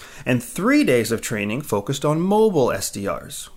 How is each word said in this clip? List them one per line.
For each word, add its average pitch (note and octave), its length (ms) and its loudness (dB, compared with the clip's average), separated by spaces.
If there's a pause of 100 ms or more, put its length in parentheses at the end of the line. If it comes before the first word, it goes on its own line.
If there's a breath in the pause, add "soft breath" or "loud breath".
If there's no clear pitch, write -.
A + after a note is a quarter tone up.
(240 loud breath)
And B2 180 0
three C4+ 400 2
days A#2+ 300 2
of G#2+ 80 0
training G#2+ 420 -4
focused B2 420 -2
on D3+ 160 2
mobile G3 500 4
S - 200 -4
D G2+ 160 -6
Rs, - 500 -8